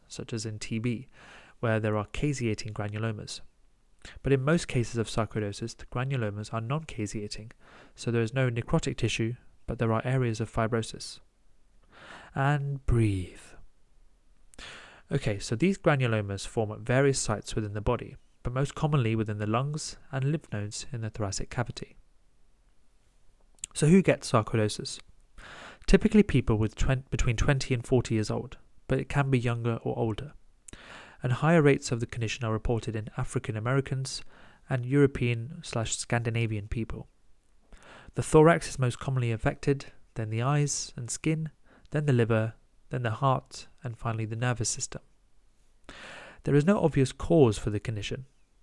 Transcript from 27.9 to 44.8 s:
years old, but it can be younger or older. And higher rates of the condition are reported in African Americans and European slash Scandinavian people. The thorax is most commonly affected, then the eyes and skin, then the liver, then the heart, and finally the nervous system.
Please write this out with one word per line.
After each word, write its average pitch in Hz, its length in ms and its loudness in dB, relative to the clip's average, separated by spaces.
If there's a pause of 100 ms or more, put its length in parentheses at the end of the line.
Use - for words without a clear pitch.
years 107 160 0
old, 117 260 -6 (320)
but 131 100 2
it 135 120 -6
can 139 200 2
be 135 80 4
younger 117 440 0
or 123 160 -2
older. 117 340 -2 (880)
And 123 120 0
higher 165 260 6
rates 143 320 4
of 117 80 -2
the 117 60 -2
condition 113 400 -4
are 110 60 0
reported 110 440 -2
in 110 220 -6
African 131 360 -4
Americans 131 680 -2 (480)
and 123 160 0
European 131 760 2
slash - 320 -4
Scandinavian 113 720 -2
people. - 420 -6 (1080)
The 127 80 0
thorax 160 480 6
is - 80 -8
most 123 200 0
commonly 127 320 -2
affected, 139 560 0 (280)
then 110 160 -6
the 110 100 -2
eyes 143 560 0
and 120 140 -8
skin, 156 400 -2 (400)
then 151 160 0
the 139 80 6
liver, 113 400 4 (340)
then 127 140 -4
the 117 80 0
heart, 131 560 -2 (180)
and 117 140 -8
finally 113 260 -4
the 110 100 -6
nervous 117 360 0
system. - 320 -6 (1400)